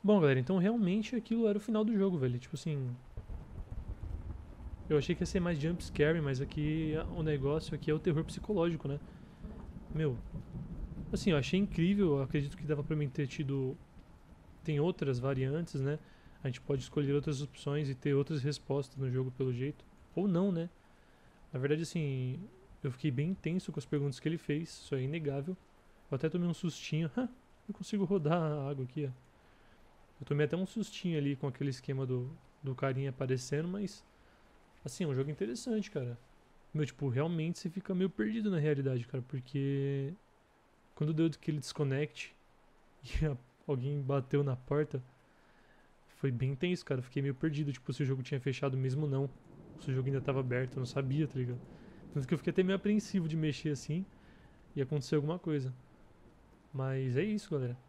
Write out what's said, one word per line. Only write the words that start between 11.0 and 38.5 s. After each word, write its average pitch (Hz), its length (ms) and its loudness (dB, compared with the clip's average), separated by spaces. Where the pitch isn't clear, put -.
assim, 190 200 2
eu 151 60 6
achei 185 220 2
incrível, 190 580 4
eu 135 60 2
acredito 143 340 0
que - 80 -8
dava 143 180 0
pra 156 120 -2
mim 147 140 0
ter 139 180 0
tido, 135 500 -2
tem 147 160 2
outras 143 400 2
variantes, 139 600 0
né? 143 180 0
A 139 40 -2
gente 123 140 -4
pode 139 220 -2
escolher 143 300 0
outras 143 280 0
opções 143 480 -2
e 131 60 -2
ter 143 180 0
outras 143 300 2
respostas 139 540 -2
no 131 120 -2
jogo, 131 220 0
pelo 127 220 0
jeito. 135 320 -4
Ou 190 120 2
não, 190 240 4
né? 170 180 -2
Na 135 80 -2
verdade, 147 240 2
assim, 139 560 -2
eu 135 80 0
fiquei 147 200 -2
bem 147 220 0
tenso 175 380 -2
com 147 80 -4
as 131 60 -8
perguntas 143 340 0
que - 80 -2
ele 165 100 0
fez, 151 320 -2
isso - 260 -6
é 127 80 0
inegável. 147 520 -2
Eu 143 40 0
até 156 140 2
tomei 175 180 2
um 165 60 2
sustinho. 156 600 -2
<laughs> - 40 -2
Hã? 247 120 0
Eu 202 60 -8
consigo 196 320 -2
rodar 170 360 4
a 147 280 0
água 135 160 -2
aqui, 143 220 -4
ó. 127 40 -4
Eu 143 60 -10
tomei 147 200 2
até 147 100 0
um 185 100 0
sustinho 180 520 -2
ali 143 180 2
com 139 120 -4
aquele 139 220 -2
esquema 131 360 -2
do, 127 240 -2
do 135 120 -4
carinha 135 360 0
aparecendo, 131 580 0
mas, 190 360 -4
assim, - 180 -4
é 160 40 0
um 135 80 2
jogo 135 160 0
interessante, 220 600 -2
cara. 120 260 -4
Meu, 151 120 2
tipo, 139 240 -2
realmente 160 500 0
você 180 100 -4
fica 190 260 -4
meio 185 140 4
perdido 214 420 0